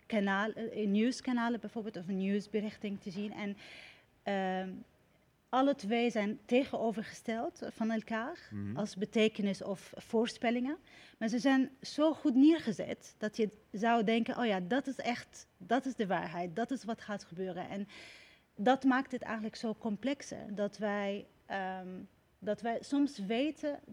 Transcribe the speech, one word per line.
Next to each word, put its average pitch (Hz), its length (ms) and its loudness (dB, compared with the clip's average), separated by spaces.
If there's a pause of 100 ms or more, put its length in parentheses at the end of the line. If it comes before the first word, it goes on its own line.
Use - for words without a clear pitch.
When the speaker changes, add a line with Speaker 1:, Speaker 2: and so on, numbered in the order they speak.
Speaker 1:
kanaal-, 202 460 2
eh, 214 360 -4
nieuwskanalen 233 720 2
bijvoorbeeld, 220 360 -8
of 175 120 -10
een 196 80 -2
nieuwsberichting 202 840 -2
te 202 100 -10
zien. 208 220 -6
En, 202 240 -6 (640)
ehm, 190 480 0 (800)
alle 269 260 4
twee 240 360 2
zijn 208 340 0
tegenovergesteld 233 1160 0 (100)
van 226 180 0
elkaar 226 600 -4
Speaker 2:
Mhm. 101 260 -6
Speaker 1:
als 202 200 -4
betekenis 214 640 2
of - 340 -6
voorspellingen. 240 800 0 (420)
Maar 226 100 0
ze 233 100 0
zijn 269 320 4 (100)
zo 302 340 2
goed 285 200 0
neergezet 285 840 4
dat 214 180 -6
je 214 120 2 (240)
zou 226 320 4
denken, 226 340 2
"Oh 240 80 2
ja, 196 140 2
dat 233 260 0
is 269 100 -6
echt, - 500 -6 (100)
dat 233 300 0
is 269 80 -4
de 214 120 -2
waarheid, 175 500 -2
dat 233 140 -2
is 262 140 -4
wat 220 160 -6
gaat 202 240 -8
gebeuren." 180 440 -8
En 196 200 -6 (640)
dat 247 300 4
maakt 262 280 4
het 240 100 -6
eigenlijk 220 340 -6
zo 220 180 -2
complexer, 226 800 -6
dat 202 240 -2
wij, 202 480 -2 (200)
ehm, 185 420 -6 (500)
dat 208 220 -4
wij 233 200 -2
soms 285 380 2
weten 277 600 -2 (140)